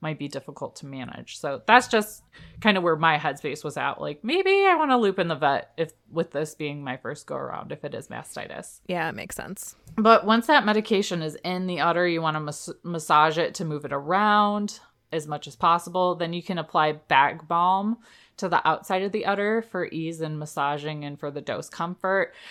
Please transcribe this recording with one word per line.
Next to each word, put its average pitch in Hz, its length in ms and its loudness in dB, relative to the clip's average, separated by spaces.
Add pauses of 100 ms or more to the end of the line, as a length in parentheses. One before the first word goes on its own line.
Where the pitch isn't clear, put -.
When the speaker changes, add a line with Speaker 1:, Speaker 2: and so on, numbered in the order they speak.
Speaker 1:
might 156 160 -6
be 143 120 -8
difficult - 480 -10
to - 80 -14
manage. 131 540 -12
So 139 280 -6
that's 240 220 8
just - 340 -2 (380)
kind 208 160 4
of 175 60 0
where 165 120 4
my 156 220 4
headspace 147 480 -6
was 143 100 -8
at. 135 240 -4
Like, 147 240 -8
maybe 359 260 0
I 392 280 6
wanna 277 200 2
loop 202 220 2
in 175 80 0
the 165 80 -2
vet 139 400 0
if, 160 160 -4 (180)
with 165 220 -4
this 151 240 -6
being 147 260 -8
my 131 140 -8
first 135 320 -12
go 147 80 -8
around, 139 380 -8
if 143 100 -12
it 147 100 -10
is - 140 -12
mastitis. - 800 -14
Speaker 2:
Yeah, 165 220 -4
it - 60 -8
makes - 200 -12
sense. - 400 -14 (220)
Speaker 1:
But 220 280 6
once 226 220 2
that 294 180 6
medication 208 560 0
is 156 220 -6
in 180 240 -4
the 175 140 -2
udder, 170 260 4
you 165 140 0
wanna 156 180 0
mas-, 151 300 -8 (120)
massage 165 560 4
it 165 180 0
to 175 100 -6
move 151 180 -4
it - 80 -10
around 208 880 2 (320)
as 151 160 -4
much 147 200 -8
as - 100 -18
possible. 175 580 2
Then 170 160 -4
you 170 120 -6
can 175 160 -4
apply 156 340 2
bag 151 560 2
balm 190 480 2 (400)
to 190 100 -4
the 165 180 2
outside 185 360 0
of 196 100 -4
the 214 140 -4
udder 208 380 0
for 185 280 -6
ease 160 300 -6
in 156 180 -6
massaging 151 640 -4
and 143 160 -10
for 147 100 -8
the 143 120 -8
doe's - 280 -6
comfort. 180 600 -2 (200)